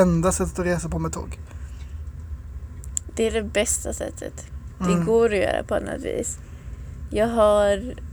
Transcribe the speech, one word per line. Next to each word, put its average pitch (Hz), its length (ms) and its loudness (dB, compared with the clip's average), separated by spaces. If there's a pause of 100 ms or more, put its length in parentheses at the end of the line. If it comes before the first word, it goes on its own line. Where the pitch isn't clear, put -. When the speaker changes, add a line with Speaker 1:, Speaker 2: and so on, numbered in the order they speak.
Speaker 1:
enda 180 320 8
sättet - 260 0
att 175 80 2
resa 170 220 0
på 170 100 -2
med 160 140 -2
tåg? - 260 -8 (1800)
Speaker 2:
Det 226 100 0
är 220 40 0
det 220 120 -2
bästa - 500 -4
sättet. - 520 -10 (340)
Det 180 140 0
Speaker 1:
Mm. 170 140 2
Speaker 2:
går 226 260 6
att 202 80 2
göra - 240 2
på - 100 -4
annat - 280 -2
vis. - 360 -4 (720)
Jag 214 180 4
har, 208 680 6 (180)